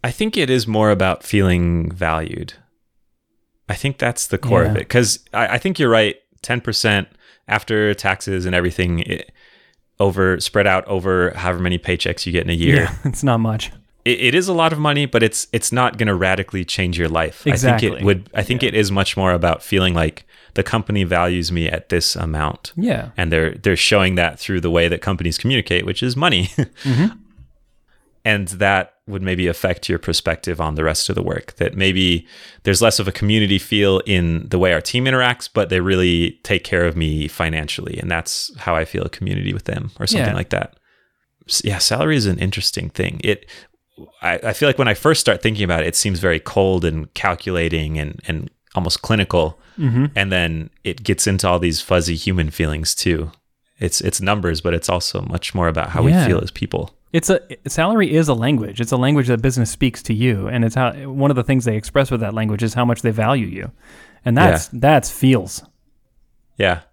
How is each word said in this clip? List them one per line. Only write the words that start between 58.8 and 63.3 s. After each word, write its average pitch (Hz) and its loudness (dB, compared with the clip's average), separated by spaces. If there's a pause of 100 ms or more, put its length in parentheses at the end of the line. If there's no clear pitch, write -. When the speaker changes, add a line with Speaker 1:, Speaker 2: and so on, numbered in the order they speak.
Speaker 2:
It's 120 -2
a 131 2
language 127 4
that 120 2
business 123 2
speaks - -2
to 117 -2
you. 107 0
And 120 0
it's 113 -2
how, 127 0 (160)
one 139 2
of 139 4
the 123 0
things 131 2
they 110 0
express 131 0
with 120 0
that 107 -4
language 110 0
is 110 0
how 123 2
much 120 0
they 120 2
value 113 0